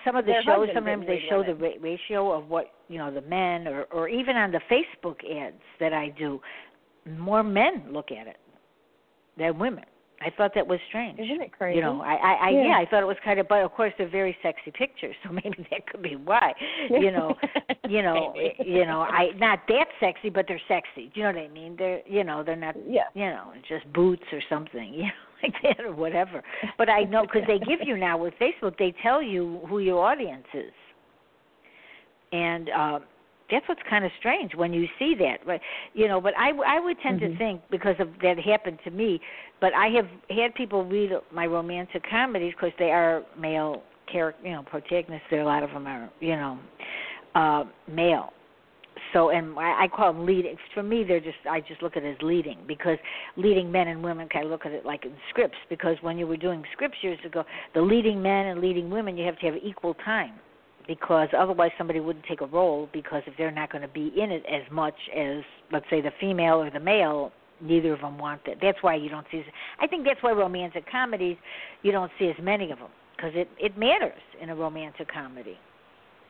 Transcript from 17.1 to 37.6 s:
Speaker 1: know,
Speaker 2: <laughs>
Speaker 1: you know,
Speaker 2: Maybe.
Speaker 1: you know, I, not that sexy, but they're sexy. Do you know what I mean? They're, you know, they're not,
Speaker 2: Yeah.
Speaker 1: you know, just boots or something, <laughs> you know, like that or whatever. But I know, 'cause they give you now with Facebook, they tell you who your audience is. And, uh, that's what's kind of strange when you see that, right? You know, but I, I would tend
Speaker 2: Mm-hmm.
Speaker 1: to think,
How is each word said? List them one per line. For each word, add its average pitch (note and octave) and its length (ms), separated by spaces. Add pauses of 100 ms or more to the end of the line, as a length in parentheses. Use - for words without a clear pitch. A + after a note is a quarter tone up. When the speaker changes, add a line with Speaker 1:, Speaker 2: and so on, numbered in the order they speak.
Speaker 1:
know, D#3+ 240 (260)
Speaker 2:
<laughs> - 280
Speaker 1:
you G#3 140
know, E3 340
Speaker 2:
Maybe. D#3+ 180 (160)
Speaker 1:
you F3 160
know, D#3+ 140
I, F3 360
not G#3 300
that C#4 200 (120)
sexy, G3+ 320
but F#3+ 160
they're F3 220
sexy. D3+ 440
Do G#3 80
you - 40
know G3+ 80
what E3+ 100
I D3+ 60
mean? D#3+ 280
They're, F#3 300
you G3 160
know, D3+ 220
they're E3 100
not, D#3+ 220 (100)
Speaker 2:
Yeah. A#3 280
Speaker 1:
you G3+ 120
know, G#2 260 (160)
just D3 240
boots F3 300 (100)
or D3 160
something, C3 460
<laughs> D3+ 60
you F#3+ 40
know, G3+ 60 (320)
like - 120 (100)
that A#3+ 200
or G3+ 80
whatever. E3 480 (380)
But A3+ 100
I G#3 140
know, G#3 240
'cause G#3+ 220
they G3+ 100
give C4+ 260
you C4 120
now F3 200
with E3+ 240
Facebook, A#3+ 380
they F3+ 240
tell C4 180
you F3+ 480
who G3+ 120
your F#3 260
audience G3 480
is. - 180 (1600)
And, E3+ 380
uh, D3+ 300 (500)
that's - 180
what's F4 220
kind G#3 140
of F3 140
strange B3 360
when E3+ 180
you E3+ 140 (120)
see D4+ 200
that, C#3 280
right? - 140 (320)
You G#3+ 160
know, F#3 140
but G3 160
I, C4+ 140
I C#4+ 280
would F4 220
tend G3 180
Speaker 2:
Mm-hmm. E3+ 120
Speaker 1:
to E3+ 60
think, G#3 220 (100)